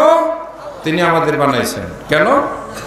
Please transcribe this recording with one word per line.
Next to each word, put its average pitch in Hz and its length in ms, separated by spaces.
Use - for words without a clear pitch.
তিনি 160 180
আমাদের 165 340
বানাইছেন। 120 480
কেন? 151 180